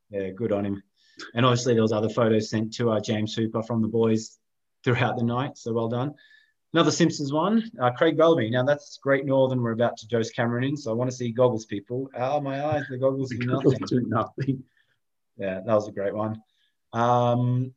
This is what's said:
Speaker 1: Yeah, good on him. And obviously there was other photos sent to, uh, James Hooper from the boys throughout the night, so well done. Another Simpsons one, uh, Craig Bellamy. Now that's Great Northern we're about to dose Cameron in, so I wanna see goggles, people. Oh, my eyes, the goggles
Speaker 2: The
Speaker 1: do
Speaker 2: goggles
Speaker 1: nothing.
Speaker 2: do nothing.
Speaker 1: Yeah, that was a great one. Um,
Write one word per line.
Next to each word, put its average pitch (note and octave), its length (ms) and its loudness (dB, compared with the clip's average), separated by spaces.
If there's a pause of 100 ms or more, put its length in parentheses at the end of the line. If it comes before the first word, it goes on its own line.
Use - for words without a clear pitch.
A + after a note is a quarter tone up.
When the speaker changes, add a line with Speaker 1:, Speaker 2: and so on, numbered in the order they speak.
(100)
Speaker 1:
Yeah, G2 180 -6
good G2+ 240 -4
on G2+ 140 0
him. G2 160 -4 (520)
And A#2+ 120 4
obviously B2 260 2
there A2+ 100 4
was A2 100 2
other G#2+ 180 0
photos A2 400 2
sent A2 240 -2
to, A#2 160 0
uh, G#2+ 100 2
James G#2+ 340 -4
Hooper A2+ 280 -2
from A2+ 180 -2
the G#2+ 80 0
boys A2+ 500 0 (460)
throughout B2 320 0
the A#2+ 80 -2
night, B2+ 320 -2
so - 160 -6
well A#2 160 0
done. B2+ 240 -4 (600)
Another D#3 160 4
Simpsons D3+ 420 2
one, G3 300 2 (180)
uh, B2 120 2
Craig E3 240 2
Bellamy. D#3 340 4
Now B2+ 140 0
that's C#3+ 360 -2
Great C#3 240 0
Northern C3 380 2
we're A#2 80 0
about A2+ 280 0
to A2 100 -18
dose A2+ 220 0
Cameron A#2+ 340 -2
in, C#3+ 120 -2
so C#3+ 140 -6
I A2+ 40 -2
wanna B2 180 -2
see B2 180 -6
goggles, A2+ 360 2
people. B2 520 -8
Oh, C#3 220 -2
my C#3 260 -4
eyes, D3+ 240 -2
the B2+ 80 -8
goggles C3+ 300 0
Speaker 2:
The A#2 100 -6
Speaker 1:
do A#2+ 80 -2
Speaker 2:
goggles C3 320 4
Speaker 1:
nothing. - 80 -6 (140)
Speaker 2:
do A2 80 -2
nothing. A#2+ 560 -2 (760)
Speaker 1:
Yeah, F#2+ 260 -6
that A2+ 80 -2
was G#2 140 2
a G#2 60 -12
great G2 240 -4
one. A2 260 -4 (500)
Um, B2 840 2